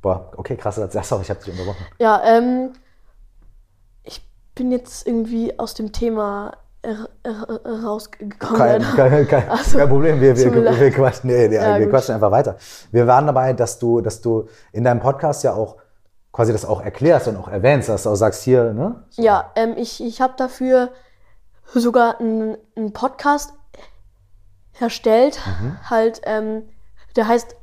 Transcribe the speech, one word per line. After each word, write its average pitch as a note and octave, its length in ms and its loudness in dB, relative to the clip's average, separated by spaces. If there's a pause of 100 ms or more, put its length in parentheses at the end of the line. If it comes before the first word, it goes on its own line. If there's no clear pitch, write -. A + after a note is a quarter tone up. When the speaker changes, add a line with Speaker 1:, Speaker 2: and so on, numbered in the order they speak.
Speaker 1:
boah, F#2 340 -4
okay, - 200 -10
krasser G#2+ 260 -8
Satz. F#2+ 120 -8
Ja, G#2+ 80 -4
sorry, G#2 200 -6
ich F2+ 80 -10
hab G2+ 100 -8
dich - 100 -16
unterbrochen. F#2 340 -10 (140)
Speaker 2:
Ja, G#3+ 260 2
ähm, B3 480 0 (1300)
ich - 180 -18 (320)
bin B3+ 160 -4
jetzt B3 360 -6
irgendwie A#3 520 -4
aus - 160 -8
dem G#3+ 180 -10
Thema G#3 600 -4 (300)
r-, A3 260 -10 (160)
r-, A3 400 -10
r-, A3+ 200 -8
rausgekommen, G#3+ 720 -8
Speaker 1:
Kein, A3 260 4
Speaker 2:
leider. B3 140 -2
Speaker 1:
kein, C#3 320 4
kein, C#3 220 2
Speaker 2:
Also, - 280 6
Speaker 1:
kein C#3+ 100 6
Problem, D3 320 4
wir, C3 160 6
wir, B2+ 80 4
Speaker 2:
tut B2 100 4
mir A#2 100 4
Speaker 1:
wir A#2 80 4
Speaker 2:
leid. B2+ 220 4
Speaker 1:
quatschen, C3 360 0
nee, A#2+ 180 4
nee, A2 80 2
Speaker 2:
Ja, G#2 220 2
Speaker 1:
wir G#2+ 80 4
Speaker 2:
gut. G#2 80 0
Speaker 1:
quatschen B2+ 200 2
einfach G#2 160 2
weiter. A#2 260 0 (360)
Wir A#2 140 4
waren B2+ 200 4
dabei, C3 260 0
dass A#2+ 260 -4
du, A#2 220 0
dass A2 200 -6
du A2+ 260 -2 (260)
in A2+ 120 -4
deinem B2 160 2
Podcast C#3 440 -2
ja B2 100 0
auch G#2+ 220 -6 (560)
quasi A#2 200 0
das G#2+ 120 -4
auch G2+ 160 -4
erklärst C3+ 480 0
und G#2+ 80 -6
auch F#2 120 -14
erwähnst, A#2+ 400 0
dass G#2 160 -2
du A2 60 0
auch G#2+ 40 2
sagst, G2+ 280 0
hier, A#2+ 300 2
ne? E3+ 380 -6
So. - 120 -8
Speaker 2:
Ja, G#3 340 2
ähm, A3+ 200 -2
ich, - 260 -10
ich A#3 180 -8
hab C4 160 -2
dafür B3+ 540 0 (840)
sogar A#3 460 2
einen, A3 360 -4 (200)
einen G#3+ 160 -8
Podcast C#4+ 600 -4 (1300)
erstellt, A#3+ 600 0 (200)
Speaker 1:
Mhm. D#3+ 160 -8 (140)
Speaker 2:
halt, A3+ 340 0
ähm, G#3+ 440 -6 (480)
der A3+ 120 0
heißt - 340 -2